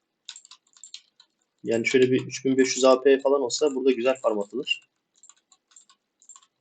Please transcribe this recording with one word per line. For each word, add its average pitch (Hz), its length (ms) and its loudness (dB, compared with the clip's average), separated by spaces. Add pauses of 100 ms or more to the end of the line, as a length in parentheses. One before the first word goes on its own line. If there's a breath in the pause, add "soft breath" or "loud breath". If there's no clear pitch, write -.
(1600)
Yani 113 220 -2
şöyle 127 240 4
bir 131 160 0
üç - 180 -12
bin 131 140 0
beş 131 180 0
yüz 131 80 0
A 127 180 4
P 135 180 4
falan 139 200 0
olsa 135 340 -2
burada 131 180 0
güzel 123 280 -2
farm 107 180 -2
atılır. - 500 -8 (1700)